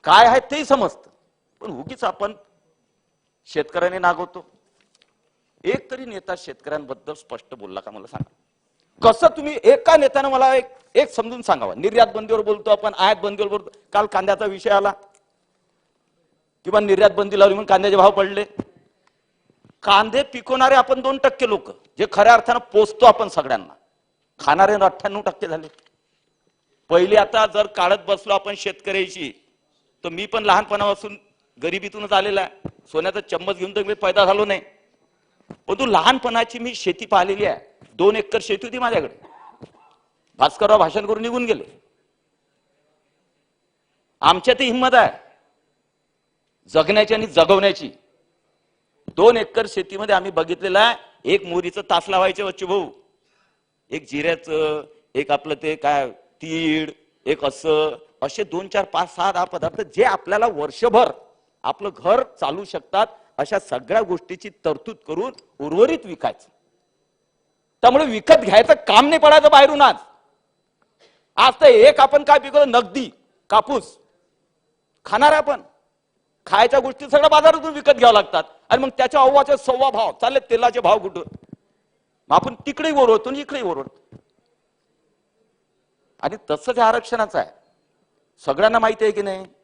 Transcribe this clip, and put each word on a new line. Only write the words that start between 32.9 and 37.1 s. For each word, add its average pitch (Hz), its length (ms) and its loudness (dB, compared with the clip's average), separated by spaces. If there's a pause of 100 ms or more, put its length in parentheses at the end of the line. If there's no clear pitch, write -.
सोन्याचा 175 320 -6
चम्मच 180 340 -8
घेऊन 185 200 -10
तर 208 80 -4
मी 208 120 -6
पैदा 196 280 0
झालो 196 200 2
नाही, 196 160 -6 (1080)
परंतु 202 200 -4
लहानपणाची 233 720 -2
मी 233 160 -10
शेती 190 320 -8
पाहिलेली 196 400 -2